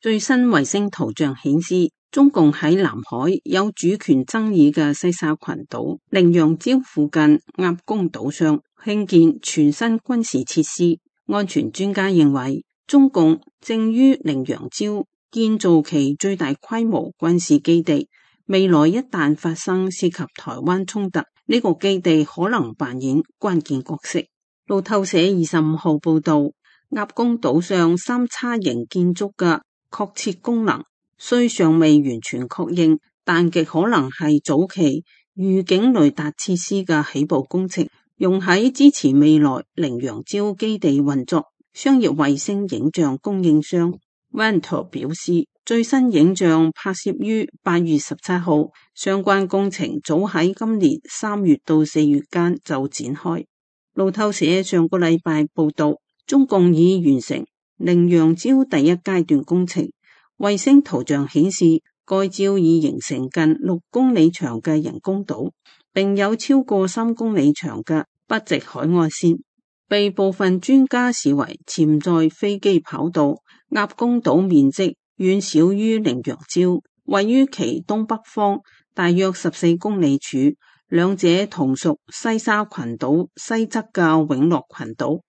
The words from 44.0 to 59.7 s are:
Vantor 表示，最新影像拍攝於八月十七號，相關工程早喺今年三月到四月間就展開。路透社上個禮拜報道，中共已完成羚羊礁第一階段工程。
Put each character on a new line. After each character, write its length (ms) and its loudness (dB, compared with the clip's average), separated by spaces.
Vantor 520 -2
表 280 -10
示， 360 -2
最 180 0
新 300 0
影 240 4
像 360 2
拍 200 -8
攝 260 -6
於 320 -4
八 160 0
月 180 2
十 240 -6
七 100 -6
號， 380 0
相 300 -4
關 240 0
工 200 0
程 200 -6
早 160 0
喺 340 0
今 240 -4
年 220 2
三 340 -4
月 200 4
到 200 2
四 220 0
月 140 2
間 340 0
就 220 -6
展 300 -8
開。 280 -6
路 180 0
透 180 -2
社 320 0
上 240 0
個 120 -2
禮 220 2
拜 220 -2
報 200 -2
道， 220 0
中 200 4
共 260 4
已 380 4
完 100 2
成 240 -8
羚 320 2
羊 280 4
礁 320 2
第 160 2
一 80 6
階 320 -2
段 180 0
工 240 0
程。 220 -4